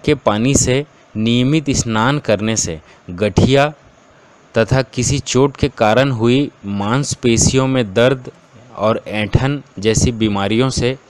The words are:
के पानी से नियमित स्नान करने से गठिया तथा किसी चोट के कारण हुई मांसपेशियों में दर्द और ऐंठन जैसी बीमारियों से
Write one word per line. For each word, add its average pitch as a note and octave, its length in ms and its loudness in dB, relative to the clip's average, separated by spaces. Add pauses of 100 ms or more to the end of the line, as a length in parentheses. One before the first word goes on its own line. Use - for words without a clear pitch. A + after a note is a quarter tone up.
के D3 100 2
पानी A#2+ 400 0
से C3 300 0 (300)
नियमित B2 580 0
स्नान A2+ 460 0
करने G#2+ 380 -2
से D#2+ 240 -6 (280)
गठिया B2+ 640 2 (840)
तथा B2 300 2
किसी B2+ 340 -2
चोट C3+ 380 0
के C#3+ 120 0
कारण A#2 420 2
हुई A#2+ 400 0 (160)
मांसपेशियों A#2 1000 0
में B2+ 280 -2
दर्द B2+ 360 2 (460)
और A2 300 -2
ऐंठन B2 560 -2 (160)
जैसी A2 340 0
बीमारियों A2 580 0
से B2 260 -4 (120)